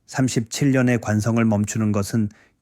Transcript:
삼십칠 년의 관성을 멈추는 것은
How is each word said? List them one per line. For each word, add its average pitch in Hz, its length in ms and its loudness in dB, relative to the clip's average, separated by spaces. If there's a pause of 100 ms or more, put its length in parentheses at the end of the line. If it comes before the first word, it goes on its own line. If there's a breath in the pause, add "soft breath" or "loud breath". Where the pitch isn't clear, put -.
삼십칠 131 640 -2
년의 123 280 2
관성을 113 440 0
멈추는 104 480 0
것은 104 380 -2 (320 soft breath)